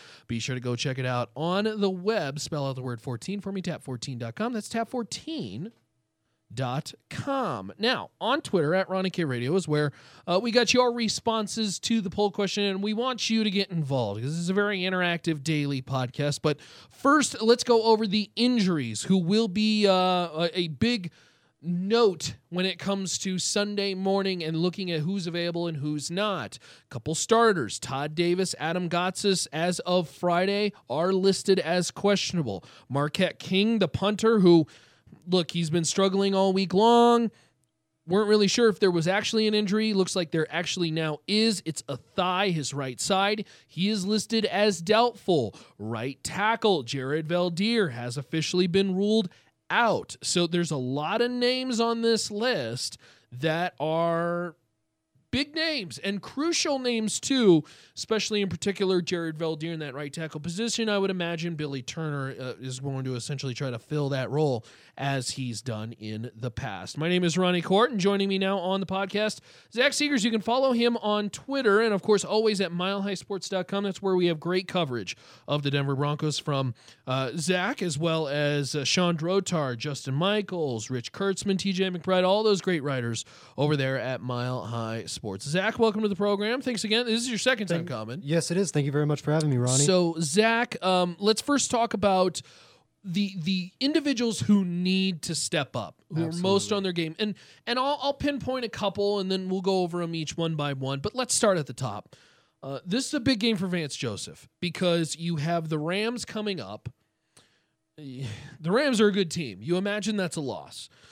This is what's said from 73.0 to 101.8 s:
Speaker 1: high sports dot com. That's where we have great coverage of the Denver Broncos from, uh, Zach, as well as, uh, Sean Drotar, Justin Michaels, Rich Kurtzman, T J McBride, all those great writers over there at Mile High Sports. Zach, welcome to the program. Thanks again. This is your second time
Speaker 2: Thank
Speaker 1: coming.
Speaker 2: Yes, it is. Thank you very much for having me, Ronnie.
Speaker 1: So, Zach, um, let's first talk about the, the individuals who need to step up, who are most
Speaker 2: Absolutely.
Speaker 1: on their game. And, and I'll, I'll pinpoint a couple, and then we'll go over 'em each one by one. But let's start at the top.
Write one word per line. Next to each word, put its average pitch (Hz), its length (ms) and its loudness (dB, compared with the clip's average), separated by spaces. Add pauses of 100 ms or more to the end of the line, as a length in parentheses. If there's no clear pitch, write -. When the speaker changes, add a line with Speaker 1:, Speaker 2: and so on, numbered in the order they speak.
Speaker 1:
high 202 140 -4
sports 185 340 -8
dot 185 200 -2
com. 202 160 -2
That's 190 180 -4
where 190 140 2
we 180 100 4
have 160 140 0
great 185 260 -2
coverage 123 500 -2 (300)
of 147 160 0
the 139 80 0
Denver 139 240 0
Broncos 147 460 -2
from, 135 340 -2 (320)
uh, 131 300 0
Zach, 180 460 0
as 165 140 -2
well 160 300 0
as, 143 480 0
uh, 143 100 -2
Sean 175 320 2
Drotar, 160 600 0
Justin 135 360 -6
Michaels, 170 760 -2
Rich 127 220 -6
Kurtzman, 196 440 -2
T 196 160 0
J 190 160 0
McBride, 180 360 2
all 202 180 4
those 208 180 4
great 170 220 0
writers 123 420 -2 (320)
over 147 200 4
there 135 220 0
at 123 220 -4
Mile 123 460 -4
High 113 400 -6
Sports. 98 400 -8
Zach, 190 320 -2
welcome 220 240 2
to 214 60 0
the 202 80 -2
program. 208 440 0
Thanks 233 240 -4
again. 226 220 2
This 226 160 0
is 254 60 -4
your 226 100 -2
second 247 300 2
time 170 100 0
Speaker 2:
Thank 170 100 -6
Speaker 1:
coming. 117 340 -8
Speaker 2:
Yes, 156 280 0
it 170 80 0
is. 196 120 0
Thank 147 140 2
you 143 80 -2
very 147 140 2
much 151 160 0
for 147 100 0
having 156 160 2
me, 135 80 2
Ronnie. 127 280 4
Speaker 1:
So, 175 360 2
Zach, 220 640 0
um, 180 340 2
let's 208 220 2
first - 300 2
talk 233 240 0
about 190 480 2 (600)
the, 196 360 -2
the 180 320 -4 (100)
individuals 269 600 0
who 202 220 4
need 185 600 0
to 165 120 -6
step - 400 -2
up, 101 220 -8 (120)
who 160 140 -2
are 160 100 -4
most 170 40 -6
Speaker 2:
Absolutely. 196 400 2
Speaker 1:
on 202 60 -2
their 185 100 -2
game. 165 260 -4
And, 214 160 -2 (320)
and 240 120 0
I'll, 277 240 0
I'll 285 120 0
pinpoint 262 520 -4
a - 20 -10
couple, 202 520 -2
and 190 100 -4
then 190 180 -2
we'll 190 140 -2
go 185 200 2
over 175 200 -2
'em 165 120 -4
each 160 220 -6
one 165 180 0
by 143 200 -2
one. 135 260 -4
But 208 140 -6
let's 247 200 -2
start 202 220 4
at 151 100 -2
the 131 60 -10
top. 107 420 -8 (480)